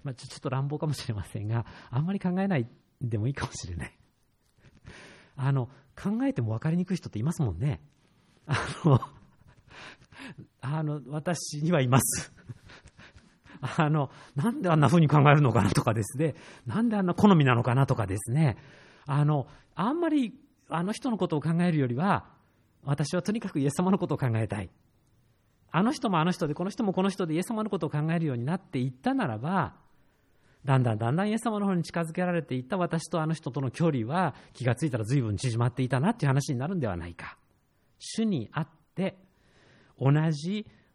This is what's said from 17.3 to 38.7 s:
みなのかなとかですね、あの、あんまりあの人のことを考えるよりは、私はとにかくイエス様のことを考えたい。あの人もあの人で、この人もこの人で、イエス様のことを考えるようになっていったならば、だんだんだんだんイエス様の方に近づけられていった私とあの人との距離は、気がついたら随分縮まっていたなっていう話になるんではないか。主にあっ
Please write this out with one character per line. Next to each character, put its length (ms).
み 100
な 100
の 80
か 120
な 120
と 80
か 120
で 120
す 140
ね、 240
あ 180
の、 220
あ 180
ん 80
ま 80
り 260
あ 140
の 100
人 180
の 80
こ 100
と 80
を 40
考 100
え 100
る 60
よ 80
り 80
は、 320
私 300
は 80
と 100
に 80
か 80
く 120
イ 60
エ 40
ス 80
様 120
の 80
こ 80
と 80
を 40
考 80
え 120
た 120
い。 100
あ 120
の 100
人 180
も 100
あ 40
の 60
人 160
で、 80
こ 100
の 60
人 140
も 80
こ 100
の 60
人 180
で、 80
イ 40
エ 40
ス 60
様 160
の 60
こ 80
と 80
を 40
考 80
え 60
る 80
よ 80
う 20
に 80
な 120
っ 40
て 180
い 100
っ 40
た 220
な 120
ら 120
ば、 360
だ 140
ん 40
だ 120
ん 40
だ 120
ん 60
だ 80
ん 40
イ 40
エ 60
ス 60
様 140
の 80
方 80
に 80
近 200
づ 100
け 100
ら 100
れ 100
て 120
い 60
っ 40
た 140
私 320
と 100
あ 60
の 80
人 160
と 100
の 100
距 200
離 160
は、 280
気 120
が 100
つ 120
い 40
た 80
ら 60
随 160
分 160
縮 220
ま 80
っ 60
て 100
い 60
た 120
な 100
っ 60
て 80
い 40
う 0
話 240
に 60
な 100
る 80
ん 40
で 60
は 100
な 100
い 80
か。 220
主 260
に 280
あ 100
っ 60